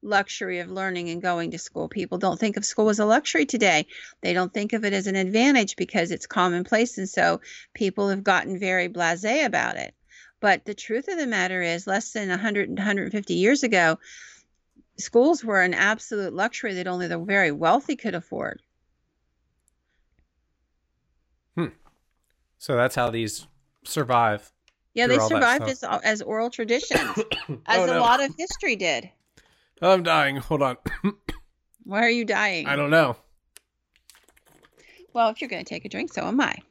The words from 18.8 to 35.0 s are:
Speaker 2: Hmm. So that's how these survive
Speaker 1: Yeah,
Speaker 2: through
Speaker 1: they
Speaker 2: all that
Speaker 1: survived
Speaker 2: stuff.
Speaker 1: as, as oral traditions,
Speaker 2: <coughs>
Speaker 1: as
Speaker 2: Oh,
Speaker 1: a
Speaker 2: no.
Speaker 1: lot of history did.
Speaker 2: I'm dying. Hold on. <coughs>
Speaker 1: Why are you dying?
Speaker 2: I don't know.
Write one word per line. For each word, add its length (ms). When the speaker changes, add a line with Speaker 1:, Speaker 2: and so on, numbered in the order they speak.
Speaker 2:
Hmm. 100
So 180
that's 180
how 160
these 360
survive 680
Speaker 1:
Yeah, 120
Speaker 2:
through 80
Speaker 1:
they 60
Speaker 2:
all 80
that 60
Speaker 1:
survived 420
Speaker 2:
stuff. 280
Speaker 1:
as, 160
as 20
oral 260
traditions, 720
Speaker 2:
<coughs> 480
Speaker 1:
as 140
Speaker 2:
Oh, 40
Speaker 1:
a 40
Speaker 2:
no. 120
Speaker 1:
lot 220
of 160
history 380
did. 340
Speaker 2:
I'm 200
dying. 340
Hold 260
on. 140
<coughs> 120
Speaker 1:
Why 160
are 100
you 140
dying? 420
Speaker 2:
I 100
don't 140
know. 260